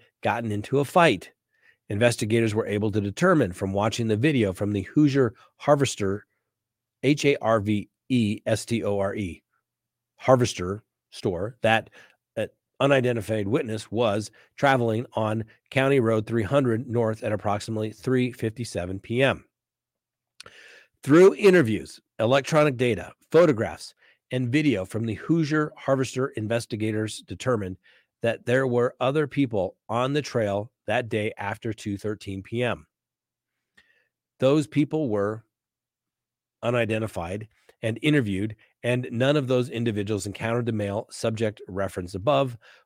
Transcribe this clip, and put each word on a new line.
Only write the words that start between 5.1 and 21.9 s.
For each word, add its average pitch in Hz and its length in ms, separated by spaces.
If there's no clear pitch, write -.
Harvester, 117 720
H 147 240
A 143 160
R 110 200
V 104 280
E 110 360
S 113 200
T 113 180
O 101 160
R 98 160
E, 95 260
Harvester 110 680
store 98 500
that 110 280
an 110 140
unidentified 120 680
witness 110 420
was 107 400
traveling 123 560
on 110 320
County 135 300
Road 110 260
three 113 160
hundred 123 440
North 110 360
at 110 80
approximately 107 600
three 127 420
fifty-seven 98 680
P 120 240
M. 127 220
Through 170 320
interviews, 139 640